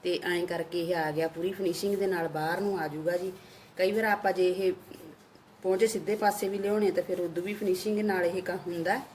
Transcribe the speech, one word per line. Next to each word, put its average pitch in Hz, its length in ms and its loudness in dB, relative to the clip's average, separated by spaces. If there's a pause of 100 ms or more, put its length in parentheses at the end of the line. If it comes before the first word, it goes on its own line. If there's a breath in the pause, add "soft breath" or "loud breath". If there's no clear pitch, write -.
ਤੇ 180 200 0
ਐਂ 175 220 0
ਕਰਕੇ 170 360 -4
ਇਹ 170 140 0
ਆ 156 160 0
ਗਿਆ, 160 160 0
ਪੂਰੀ 165 240 -4
ਫਿਨਿਸ਼ਿੰਗ 190 440 -2
ਦੇ 190 120 0
ਨਾਲ 170 200 0
ਬਾਹਰ 156 340 -2
ਨੂੰ 196 180 0
ਆ 156 80 -2
ਜਾਊਗਾ 156 300 -2
ਜੀ। 185 160 -2 (440 loud breath)
ਕਈ 190 140 2
ਵਾਰ 220 120 2
ਆਪਾਂ 202 280 2
ਜੇ 185 180 4
ਇਹ 185 240 2 (880)
ਪੌਂਚੇ 190 240 4
ਸਿੱਧੇ 196 280 -2
ਪਾਸੇ 202 340 2
ਵੀ 202 80 -2
ਲਿਆਉਣੇ 202 340 4
ਤਾਂ 175 120 2
ਫਿਰ 180 180 -2
ਉਦੋਂ 170 220 -2
ਵੀ 202 100 -4
ਫਿਨਿਸ਼ਿੰਗ 208 460 0
ਨਾਲ 190 260 2
ਇਹ 180 160 0
ਕੰਮ 180 160 -4
ਹੁੰਦਾ। 175 440 -2 (140)